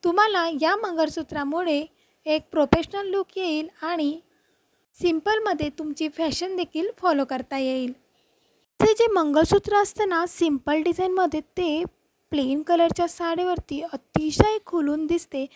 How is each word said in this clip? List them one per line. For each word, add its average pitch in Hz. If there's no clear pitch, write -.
तुम्हाला 370
या 339
मंगळसूत्रामुळे 320
एक 311
प्रोफेशनल 339
लूक 381
येईल 320
आणि 311
सिंपलमध्ये 349
तुमची 311
फॅशन 330
देखील 349
फॉलो 294
करता 262
येईल. 262
हे 440
जे 453
मंगळसूत्र 381
असतं 403
ना 339
सिंपल 302
डिझाईनमध्ये, 359
ते 330
प्लेन 285
कलरच्या 339
साडीवरती 339
अतिशय 320
खुलून 302
दिसते, 294